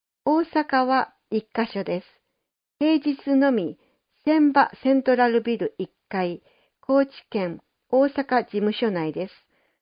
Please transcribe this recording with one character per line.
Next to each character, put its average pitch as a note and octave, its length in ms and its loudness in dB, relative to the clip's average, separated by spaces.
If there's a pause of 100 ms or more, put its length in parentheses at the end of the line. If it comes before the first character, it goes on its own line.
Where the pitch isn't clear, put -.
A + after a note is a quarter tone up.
(240)
大 D#4 180 2
阪 D4 440 -2
は C4 260 -2 (160)
一 A3 240 -4
箇 A3+ 200 -2
所 G3 100 -6
で F3 200 -6
す。 - 40 -20 (720)
平 D#4 200 2
日 C#4 360 -2
の C#4 160 4
み、 G3 300 -2 (420)
船 D4+ 300 4
場 C4+ 180 4 (140)
セ C4 80 2
ン C4+ 100 2
ト B3+ 140 2
ラ B3 120 4
ル A#3 120 2
ビ A3+ 180 -2
ル - 180 -4
一 F#3 140 -6 (200)
階、 F3+ 320 -4 (380)
高 C4+ 260 2
知 C#4 40 -10 (200)
県 F#3 300 -6 (280)
大 C4 160 4
阪 C4+ 400 -2
事 - 60 -20
務 G#3 220 0
所 A3 180 -2
内 D#3+ 220 -4
で E3+ 160 -8
す。 - 60 -20 (480)